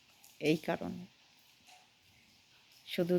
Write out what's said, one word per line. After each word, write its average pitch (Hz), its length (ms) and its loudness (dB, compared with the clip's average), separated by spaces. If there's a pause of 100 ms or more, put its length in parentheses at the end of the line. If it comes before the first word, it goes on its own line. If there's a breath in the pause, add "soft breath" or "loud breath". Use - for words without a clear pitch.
(400)
এই 156 260 4
কারণে 180 360 -4 (1900)
শুধু 180 300 0